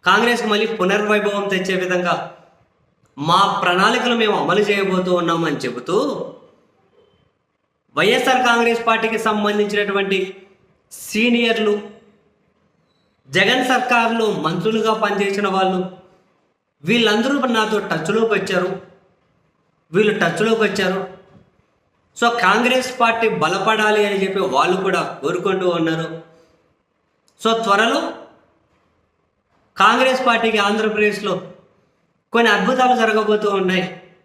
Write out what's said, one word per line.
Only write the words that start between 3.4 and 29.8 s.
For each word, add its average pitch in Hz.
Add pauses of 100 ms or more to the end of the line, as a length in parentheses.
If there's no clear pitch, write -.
ప్రణాళికలు 220
మేము 208
అమలు 185
చేయబోతూ 185 (100)
ఉన్నామని 165
చెబుతూ 123 (2000)
వైఎస్ఆర్ 247
కాంగ్రెస్ 233
పార్టీకి 226
సంబంధించినటువంటి 202 (760)
సీనియర్లు, 226 (1600)
జగన్ 202 (100)
సర్కార్లో 226 (180)
మంత్రులుగా 214 (100)
పనిచేసిన 196
వాళ్ళు, 190 (1000)
వీళ్ళందరూ 233 (220)
నాతో 214 (140)
టచ్లోకి 208
వచ్చారు, 180 (1200)
వీళ్ళు 202
టచ్లోకి 220
వచ్చారు. 190 (1160)
So 240 (180)
కాంగ్రెస్ 240 (120)
పార్టీ 226 (160)
బలపడాలి 208
అని 202
చెప్పి 190 (140)
వాళ్ళు 175
కూడా 175 (200)
కోరుకుంటూ 180 (100)
ఉన్నారు. 160 (1300)
So 226 (140)
త్వరలో 226 (1800)
కాంగ్రెస్ 254